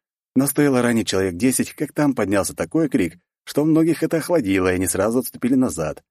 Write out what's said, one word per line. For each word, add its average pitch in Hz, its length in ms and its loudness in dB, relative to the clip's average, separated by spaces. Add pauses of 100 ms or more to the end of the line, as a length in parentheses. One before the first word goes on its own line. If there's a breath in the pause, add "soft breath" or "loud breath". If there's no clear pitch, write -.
(360)
но 135 100 2
стоило 139 360 2
ранить 113 260 0
человек 95 280 0
десять, 123 380 0
как - 200 -8
там 147 200 0
поднялся 104 420 -2
такой 156 340 -2
крик — 123 280 0 (260)
что 147 220 -2
многих 160 380 2
это 160 140 0
охладило, 95 540 0
и 92 40 0
они 92 120 0
сразу 110 320 0
отступили 127 360 -4
назад. 82 560 -2